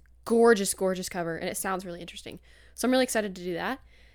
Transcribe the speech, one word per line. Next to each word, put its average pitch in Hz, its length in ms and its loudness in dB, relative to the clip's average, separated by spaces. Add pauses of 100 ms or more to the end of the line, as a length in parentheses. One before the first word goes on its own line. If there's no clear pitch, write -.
(240)
gorgeous, 226 500 6
gorgeous 190 340 -2
cover, 165 280 -4
and 175 120 -6
it - 80 -6
sounds 190 300 -4
really 175 140 -12
interesting. - 400 -14 (340)
So - 140 0
I'm 254 40 4
really 262 120 4
excited 208 320 -2
to 180 80 -12
do 180 100 -4
that. 185 240 -4 (360)